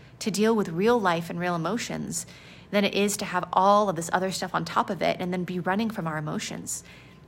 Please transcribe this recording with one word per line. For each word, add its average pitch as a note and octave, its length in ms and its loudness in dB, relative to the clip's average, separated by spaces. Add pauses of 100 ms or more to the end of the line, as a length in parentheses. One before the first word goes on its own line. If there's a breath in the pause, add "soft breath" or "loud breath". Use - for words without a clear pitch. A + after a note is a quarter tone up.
(200 loud breath)
to G#3+ 100 -2
deal G#3+ 240 4
with G3 140 2
real G#3 320 4
life E3+ 280 0
and F3 120 -6
real F3 160 0
emotions E3 680 -4 (460 loud breath)
than G3+ 140 2
it - 100 0
is G3+ 220 2
to G#3 80 -6
have F3 280 -2
all G3+ 360 6
of F3 80 0
this E3 160 -4
other F#3+ 180 2
stuff F3+ 240 -4
on E3+ 100 0
top - 260 0
of E3 120 -4
it E3 160 2
and F3+ 140 -4
then F#3 100 -2
be F3+ 160 -4
running G3 320 0
from F3 160 -6
our D#3 100 -4
emotions. - 680 -6 (440 loud breath)